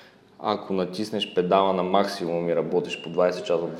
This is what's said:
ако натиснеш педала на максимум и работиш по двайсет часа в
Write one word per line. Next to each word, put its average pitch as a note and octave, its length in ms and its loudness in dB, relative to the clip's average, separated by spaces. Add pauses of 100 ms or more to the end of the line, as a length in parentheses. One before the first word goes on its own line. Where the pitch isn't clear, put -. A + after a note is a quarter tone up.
(380)
ако G2+ 340 -2
натиснеш F#2+ 640 -4
педала F#2+ 380 4
на F#2 100 0
максимум F2+ 680 0
и E2 80 2
работиш E2 460 -2
по E2 80 -10
двайсет F2 340 2
часа E2+ 220 0
в D#2+ 140 -6